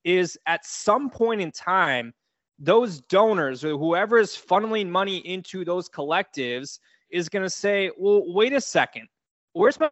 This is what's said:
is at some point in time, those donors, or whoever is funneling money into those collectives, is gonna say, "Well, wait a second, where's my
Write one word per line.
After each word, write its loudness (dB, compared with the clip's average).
is 0
at -4
some 0
point 0
in -4
time, 0
those 2
donors, 2
or -2
whoever 2
is 2
funneling -2
money -2
into -10
those -4
collectives, -6
is -6
gonna -4
say, -2
"Well, 2
wait 2
a 2
second, -2
where's 2
my 2